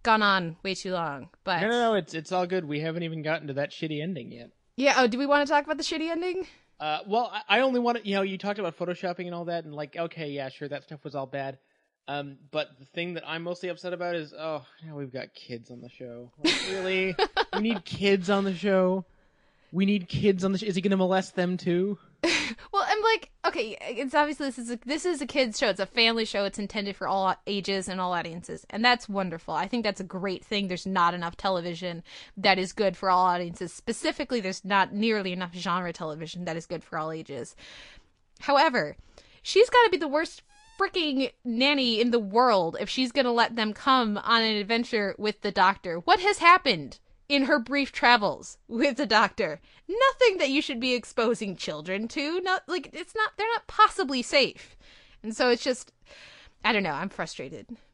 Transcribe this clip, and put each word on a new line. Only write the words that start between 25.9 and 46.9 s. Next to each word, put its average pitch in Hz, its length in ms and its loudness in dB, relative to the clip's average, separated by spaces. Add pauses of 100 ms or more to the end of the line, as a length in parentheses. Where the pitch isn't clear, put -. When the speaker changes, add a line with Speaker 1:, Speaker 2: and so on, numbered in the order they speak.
Speaker 1:
show. 202 200 -2
It's 196 140 -6
intended 202 380 -6
for 190 100 -6
all 190 280 0 (120)
ages 196 400 -4
and 185 140 -6
all 180 140 -2
audiences. 165 560 -8
And 202 120 -6
that's 247 280 2
wonderful. 180 420 -6
I 165 160 -2
think 233 160 -4
that's 202 160 -2
a 190 40 -8
great 190 380 -6
thing. 202 260 -4
There's 180 180 -6
not 180 260 2
enough 170 240 -6
television 175 640 -4 (360)
that 190 200 4
is 185 140 -2
good 196 240 0
for 190 140 0
all 180 160 6
audiences. 175 480 -2
Specifically, 247 680 -4
there's 185 240 -6
not 196 300 2
nearly 208 380 0
enough 180 220 -8
genre 180 380 -2
television 165 540 -8
that 165 100 -4
is 165 80 -8
good 160 180 -10
for - 140 -12
all 156 160 -4
ages. 143 420 -10 (840)
However, 277 560 4 (460)
she's 466 260 6
gotta 494 220 8
be 359 80 0
the 320 100 -2
worst 311 340 -2 (380)
freaking 302 500 0 (140)
nanny 247 560 2
in 240 100 4
the 240 80 4
world 202 600 4
if 208 80 -4
she's 254 240 -2
gonna 247 200 2
let 233 220 4
them 214 200 -2
come 240 420 2
on 226 260 2
an 220 140 2
adventure 208 640 0
with 214 240 -4
the 202 100 -2
Doctor. 185 460 2
What 370 220 4
has 392 180 2
happened 311 640 4 (280)